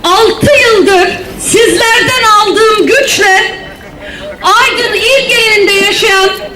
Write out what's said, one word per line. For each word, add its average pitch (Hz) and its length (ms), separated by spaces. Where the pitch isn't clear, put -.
altı 415 360
yıldır 381 460
sizlerden 480 800
aldığım 415 460
güçle 403 680
Aydın 466 520
il 523 340
genelinde 427 440
yaşayan 392 580